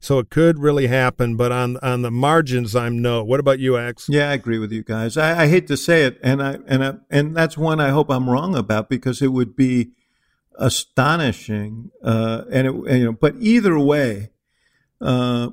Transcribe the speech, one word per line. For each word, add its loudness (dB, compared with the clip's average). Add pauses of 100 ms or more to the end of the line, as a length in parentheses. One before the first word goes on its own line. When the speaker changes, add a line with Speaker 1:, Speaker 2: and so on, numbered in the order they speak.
Speaker 1:
So 0
it -4
could 4
really 2
happen, 0
but 0
on, -2
on -4
the -4
margins, 0
I'm -2
no. 0
What 0
about 2
you, 2
Ax? -6
Speaker 2:
Yeah, 2
I -2
agree -4
with -6
you -6
guys. -4
I, 2
I 6
hate 4
to -2
say 2
it, -2
and 2
I, -6
and 0
I, -4 (160)
and 0
that's 0
one 0
I 2
hope 0
I'm 0
wrong 0
about -2
because -4
it 2
would -2
be 0 (680)
astonishing. -2 (120)
Uh, -2
and 0
it, -2
and, 0
you 2
know, 0
but 0
either 2
way, 0 (720)
uh, -2